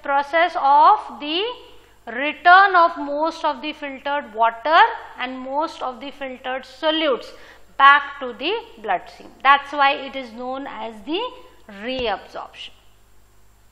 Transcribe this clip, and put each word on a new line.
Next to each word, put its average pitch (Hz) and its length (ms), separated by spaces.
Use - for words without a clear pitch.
process 294 580
of 294 600
the 311 240
return 349 680
of 339 220
most 294 460
of 285 180
the 302 120
filtered 277 600
water 226 460
and 254 220
most 269 420
of 254 180
the 277 120
filtered 262 520
solutes 311 640
back 277 420
to 247 140
the 277 200
bloodstream. 202 480
That's 277 280
why 277 220
it 269 220
is 254 160
known 254 360
as 220 260
the 330 160
reabsorption. 233 880